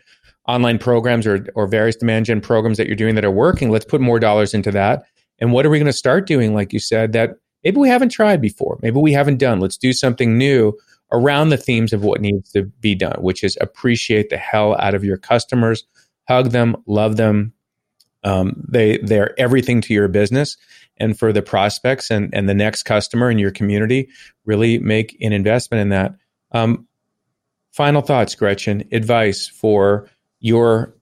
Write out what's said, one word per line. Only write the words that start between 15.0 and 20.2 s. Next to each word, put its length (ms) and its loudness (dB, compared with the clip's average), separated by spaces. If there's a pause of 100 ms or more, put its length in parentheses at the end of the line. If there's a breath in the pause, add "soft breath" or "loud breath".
your 140 -2
customers, 680 -2 (420)
hug 240 2
them, 240 0 (100)
love 320 0
them. 340 0 (720)
Um, 460 -2
they, 300 2
they're 400 0
everything 420 0
to 120 -4
your 140 2
business 500 -2 (400 soft breath)